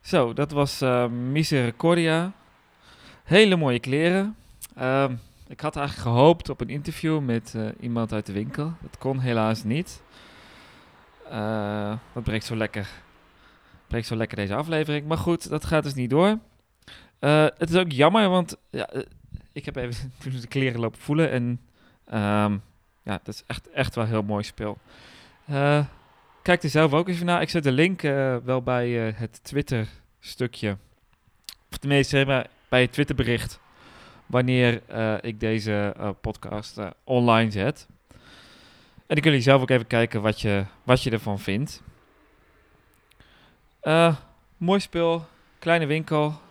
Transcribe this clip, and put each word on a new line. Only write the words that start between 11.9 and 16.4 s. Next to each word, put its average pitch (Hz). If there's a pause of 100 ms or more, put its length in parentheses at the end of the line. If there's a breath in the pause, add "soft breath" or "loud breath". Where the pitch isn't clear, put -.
dat 123
breekt 110
zo 117
lekker, 107 (1000 soft breath)
breekt 117
zo 117
lekker 110
deze 101
aflevering. 151
Maar 156
goed, 170
dat 151
gaat 156
dus 143
niet 123
door. 190 (800 loud breath)